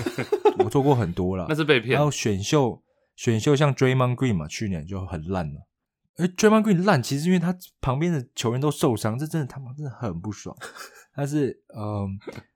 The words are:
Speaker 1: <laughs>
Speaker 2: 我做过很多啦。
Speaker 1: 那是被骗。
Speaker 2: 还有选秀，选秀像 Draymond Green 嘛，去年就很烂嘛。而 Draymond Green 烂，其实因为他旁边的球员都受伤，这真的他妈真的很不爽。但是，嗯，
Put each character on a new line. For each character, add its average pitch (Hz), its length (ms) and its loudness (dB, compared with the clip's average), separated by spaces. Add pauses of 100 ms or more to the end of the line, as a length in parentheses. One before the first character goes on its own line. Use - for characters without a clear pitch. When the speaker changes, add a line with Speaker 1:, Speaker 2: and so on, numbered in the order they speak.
(220)
Speaker 1:
<laughs> - 360 0
Speaker 2:
我 - 100 0
做 139 140 2
过 143 120 4
很 101 180 0
多 92 240 -2
啦。 90 120 -6
Speaker 1:
那 156 60 -2
是 151 80 -2
被 147 160 4
骗。 120 180 0
Speaker 2:
还 143 80 4
有 147 60 2
选 101 320 -2
秀， 123 400 0 (320)
选 113 240 0
秀 143 160 4
像 143 180 4
Draymond 131 440 2
Green 123 180 0
嘛， 78 140 -2
去 - 200 -6
年 82 160 -4
就 92 220 -8
很 82 220 -8
烂 90 180 -2
嘛。 73 140 -10 (580)
而 165 80 2
Draymond 214 360 4
Green 190 220 2
烂， 180 180 4
其 139 160 -4
实 151 80 -4
因 180 60 4
为 185 60 6
他 175 180 0 (240)
旁 131 180 -2
边 170 120 0
的 143 240 -2
球 117 180 0
员 127 80 -2
都 151 100 2
受 143 260 2
伤， 110 220 -4
这 151 80 -6
真 160 140 -4
的 139 60 -4
他 - 140 -14
妈 123 140 -14
真 147 100 -12
的 139 60 -8
很 104 280 -8
不 101 140 -8
爽。 - 240 -14 (580)
但 143 140 -4
是， 143 340 -2 (140)
嗯， 104 420 -4 (380)